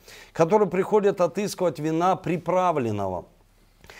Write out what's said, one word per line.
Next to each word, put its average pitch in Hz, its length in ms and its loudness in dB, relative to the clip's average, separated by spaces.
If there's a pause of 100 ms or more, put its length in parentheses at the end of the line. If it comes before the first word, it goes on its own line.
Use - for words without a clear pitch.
(340)
которые 185 360 2
приходят 190 500 0
отыскивать 180 600 -2
вина 160 360 0
приправленного». 151 1120 -2 (720)